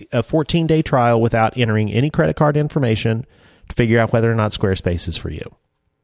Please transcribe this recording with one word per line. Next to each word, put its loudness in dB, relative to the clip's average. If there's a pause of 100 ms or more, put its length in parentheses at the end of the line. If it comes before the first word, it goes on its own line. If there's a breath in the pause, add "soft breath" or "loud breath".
(120)
a 0
fourteen 0
day 2
trial 2
without 2
entering 0
any 2
credit 0
card 2
information -2 (400 soft breath)
to -12
figure 2
out 0
whether 2
or -2
not 0
Squarespace -2
is -8
for -8
you. -14 (480)